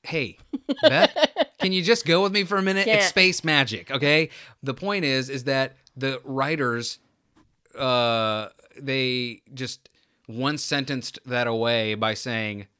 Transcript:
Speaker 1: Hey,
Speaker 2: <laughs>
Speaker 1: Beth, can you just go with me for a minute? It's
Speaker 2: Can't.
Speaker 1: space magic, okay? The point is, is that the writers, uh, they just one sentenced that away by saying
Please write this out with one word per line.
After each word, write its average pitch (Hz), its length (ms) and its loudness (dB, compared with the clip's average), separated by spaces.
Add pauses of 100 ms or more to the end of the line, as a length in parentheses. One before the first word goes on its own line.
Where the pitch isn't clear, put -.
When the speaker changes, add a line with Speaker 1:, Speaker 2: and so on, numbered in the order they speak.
Speaker 1:
Hey, 139 360 -6 (220)
Speaker 2:
<laughs> - 220 -4
Speaker 1:
Beth, - 320 6 (460)
can 190 120 0
you 185 100 0
just 226 240 2
go 165 160 4
with 196 100 2
me 202 120 2
for 202 140 -2
a 190 40 0
minute? 190 240 2
It's 220 120 4
Speaker 2:
Can't. 202 60 4
Speaker 1:
space 185 400 2
magic, 139 460 0
okay? 143 380 2 (340)
The 135 120 -6
point 196 320 -4
is, 131 240 0
is 135 140 -8
that 135 320 0 (200)
the 131 280 -4
writers, 135 760 -2 (760)
uh, 113 720 0 (300)
they 127 640 -4 (100)
just 127 360 -10 (380)
one 135 320 -4
sentenced 139 680 -4
that 123 200 0
away 113 480 2
by 110 200 0
saying 107 520 -6 (140)